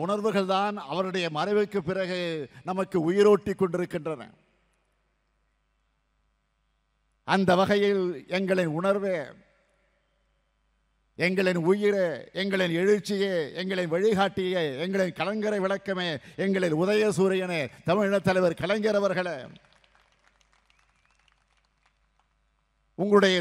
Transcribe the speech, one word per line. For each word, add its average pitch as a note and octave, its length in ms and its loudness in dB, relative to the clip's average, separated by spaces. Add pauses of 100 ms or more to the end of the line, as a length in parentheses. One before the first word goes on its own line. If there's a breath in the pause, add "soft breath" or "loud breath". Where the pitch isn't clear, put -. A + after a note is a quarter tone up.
உணர்வுகள் G3+ 520 0
தான் G#3 220 -2 (140)
அவருடைய F3+ 460 -2
மறைவுக்கு G3+ 520 0
பிறகு F#3 300 -4 (440 loud breath)
நமக்கு F#3 360 -4 (100)
உயிரோட்டி G3+ 460 4
கொண்டிருக்கின்றன. E3 760 -4 (3000)
அந்த F#3 240 2 (100)
வகையில் G3+ 440 2 (340)
எங்களின் F3+ 400 0
உணர்வே, G3 380 -2 (2000)
எங்களின் F3+ 400 0 (100)
உயிரே, G3+ 360 2 (360)
எங்களின் F#3+ 400 0
எழுச்சியே, G3 520 0 (280)
எங்களின் F#3 300 -4
வழிகாட்டியே, F#3 720 0 (200)
எங்களின் F#3+ 340 -2
கலங்கரை G#3 460 -2
விளக்கமே, F#3+ 440 -4 (360 loud breath)
எங்களின் F#3 380 0
உதய G#3+ 360 2
சூரியனே, F#3 420 0 (280 loud breath)
தமிழக G3 400 2
தலைவர் F#3 340 2
கலைஞர் G#3 380 0
அவர்களே, F3+ 360 -2 (3750)
உங்களுடைய G3 420 6